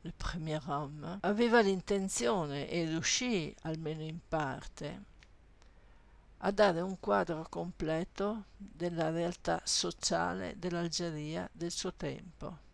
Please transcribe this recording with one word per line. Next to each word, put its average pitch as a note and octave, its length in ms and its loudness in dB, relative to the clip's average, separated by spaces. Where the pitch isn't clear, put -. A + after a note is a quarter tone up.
Le E3+ 140 -8
Premier D#3 520 -2
Homme, D3+ 540 -4
aveva A3+ 380 6
l'intenzione, G3 1080 2
e E3+ 160 2
riuscì D#3+ 760 2
almeno D#3 420 -4
in D#3+ 240 -6
parte, D3+ 760 -4
a G3 60 4
dare G3 300 6
un F#3+ 180 -2
quadro E3+ 480 2
completo F3+ 960 -4
della E3+ 540 -2
realtà E3+ 520 -2
sociale F3 960 0
dell'Algeria E3+ 920 -4
del E3+ 180 -4
suo - 220 -4
tempo D#3 640 -8